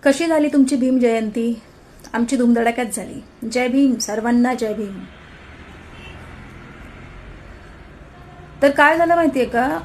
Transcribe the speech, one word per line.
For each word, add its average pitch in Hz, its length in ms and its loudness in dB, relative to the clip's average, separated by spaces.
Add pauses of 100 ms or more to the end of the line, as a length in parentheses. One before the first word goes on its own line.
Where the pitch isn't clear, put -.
कशी 294 240 2
झाली 302 200 2
तुमची 277 280 4
भीम 254 240 2
जयंती? 233 640 0 (520)
आमची 233 240 -2
धूमधडाक्यात 233 560 2
झाली. - 580 -12
जय 247 160 -2
भीम, 262 280 2
सर्वांना 240 580 0
जय 226 200 -4
भीम. 196 260 -8 (3500)
तर 277 100 4
काय 302 260 4
झालं 339 180 4
माहितीये 269 300 2
का? 254 400 -2